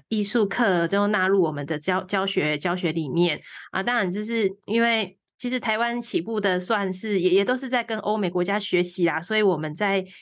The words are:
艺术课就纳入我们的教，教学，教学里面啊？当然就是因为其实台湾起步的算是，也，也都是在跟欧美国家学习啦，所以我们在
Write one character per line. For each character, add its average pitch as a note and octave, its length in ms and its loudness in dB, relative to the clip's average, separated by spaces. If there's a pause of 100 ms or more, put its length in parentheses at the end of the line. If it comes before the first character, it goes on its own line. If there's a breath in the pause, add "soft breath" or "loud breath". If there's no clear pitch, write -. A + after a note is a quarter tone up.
艺 G#3+ 140 0
术 G#3 240 2
课 F#3+ 400 2
就 G3+ 200 2
纳 G3 200 2
入 G3 160 4
我 D#3+ 80 2
们 D3 140 -6
的 D3+ 140 -4
教， F#3 240 -2
教 F#3+ 240 -2
学， D3+ 320 0
教 F3 180 -2
学 E3 160 -2
里 D#3+ 160 -2
面 D#3+ 320 2 (300 loud breath)
啊？ F#3+ 120 -4
当 A#3+ 140 -2
然 F#3+ 140 0
就 G#3 120 -4
是 G#3+ 320 0 (120)
因 A#3 160 2
为 A3+ 320 0 (240)
其 B3 100 -4
实 B3 120 -2
台 A3 180 -2
湾 A#3+ 220 -2
起 F#3 200 -2
步 G#3+ 200 -4
的 F#3 180 2
算 G3 340 -2
是， G3 280 -2
也， F3+ 100 2
也 G3 140 4
都 B3 120 0
是 B3+ 120 -6
在 A#3+ 160 0
跟 A3+ 160 -4
欧 G#3+ 180 0
美 G3 100 0
国 F3+ 140 0
家 G3 160 0
学 F3+ 240 2
习 F3+ 220 0
啦， D#3+ 180 0
所 G#3+ 140 -2
以 G#3+ 40 4
我 F#3+ 160 4
们 D3+ 160 -4
在 G3 320 0 (180 loud breath)